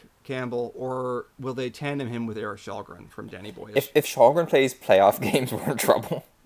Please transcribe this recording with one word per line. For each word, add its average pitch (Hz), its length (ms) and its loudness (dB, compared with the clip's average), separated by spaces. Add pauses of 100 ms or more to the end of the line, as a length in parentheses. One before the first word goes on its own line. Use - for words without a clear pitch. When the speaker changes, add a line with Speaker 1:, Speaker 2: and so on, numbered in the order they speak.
(240)
Speaker 1:
Campbell, 123 500 -6
or 127 520 -6 (120)
will 123 140 -8
they 127 160 -6
tandem 143 400 -6
him 117 180 -6
with 110 120 -8
Erik 104 220 -8
Källgren 101 500 -14
from 104 180 -16
Danny 95 220 -16
Boyish? 107 260 -16
Speaker 2:
If, - 180 -2
if 147 120 2
Källgren 147 420 4
plays 135 240 4
playoff - 480 6
<laughs> - 120 -2
games, 127 200 0
we're - 200 -4
in 120 40 -4
trouble. - 480 0 (220)